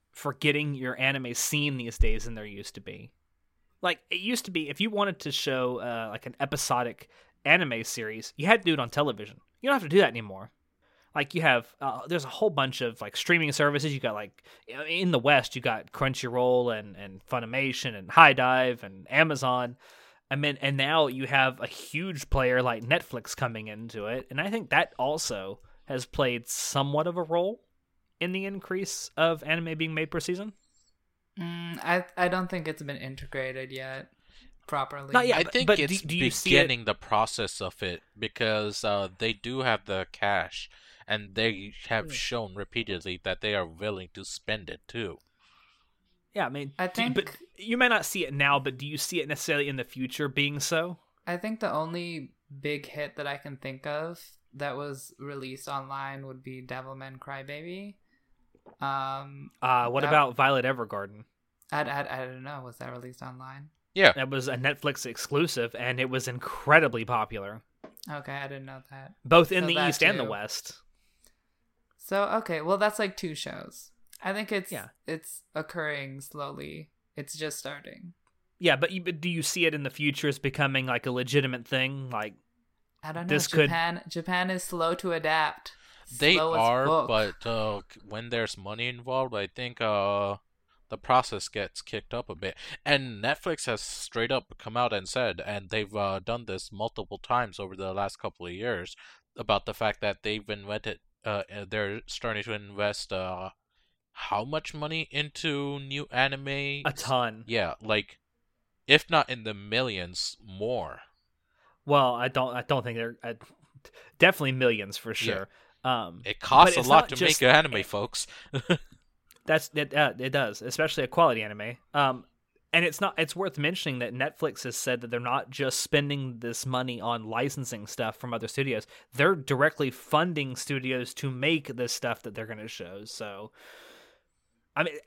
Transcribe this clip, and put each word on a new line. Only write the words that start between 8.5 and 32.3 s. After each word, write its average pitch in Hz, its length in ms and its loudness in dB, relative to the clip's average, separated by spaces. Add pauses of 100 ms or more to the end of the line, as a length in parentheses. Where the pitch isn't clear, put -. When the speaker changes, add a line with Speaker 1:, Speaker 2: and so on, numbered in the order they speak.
Speaker 1:
to 185 40 -2
do 165 80 6
it 143 60 0
on 120 100 -2
television. 113 520 -2 (200)
You 254 80 -2
don't 285 60 6
have 208 140 0
to - 0 -
do 170 100 6
that 160 100 8
anymore. 107 420 -8 (640)
Like, 147 200 -2
you 165 60 0
have, 127 260 6 (140)
uh, 131 260 -2
there's 160 180 -2
a 135 40 -10
whole 214 220 2
bunch 135 300 0
of, 113 200 -2
like, 104 160 -8
streaming 165 340 2
services. 143 420 2
You 135 60 -4
got, 117 160 0
like, 104 280 -10 (300)
i-, 143 120 -8
in 175 260 0
the 139 80 6
West, 131 360 6
you 123 60 -8
got 110 300 -2
Crunchyroll 123 880 2
and, 104 180 -10
and 95 300 -14
Funimation 127 720 -2
and 95 140 -12
High 151 240 12
Dive 127 500 4
and 98 280 -16
Amazon. 131 640 4 (560)
I 135 40 0
mean, 143 260 0
and 139 160 0
now 147 300 6
you 131 200 -4
have 131 320 4
a 110 80 -6
huge 165 640 -8
player 127 320 4
like 117 200 0
Netflix 131 520 -2
coming 113 320 -4
into 107 400 -8
it, 127 240 -4
and 135 100 -4
I 196 80 -2
think 208 220 -4
that 160 260 4
also 117 640 -2 (260)
has 131 220 -4
played 123 400 0
somewhat 143 580 0
of 175 120 -4
a 180 60 -2
role 170 380 0 (580)
in 175 120 -2
the 190 140 -2
increase 190 680 -6
of 160 280 2
anime 160 340 -2
being 160 160 -2
made 156 160 -2
per 170 100 -2
season. 196 340 -4 (840)
Speaker 2:
Mm, 170 440 -8
I, 175 220 2 (120)
I 180 120 4
don't 185 200 0